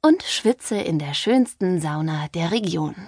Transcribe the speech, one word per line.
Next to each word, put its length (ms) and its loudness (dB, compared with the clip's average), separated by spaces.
und 220 6
schwitze 540 -2
in 220 0
der 140 -6
schönsten 680 2
Sauna 480 -2
der 220 -2
Region. 440 -2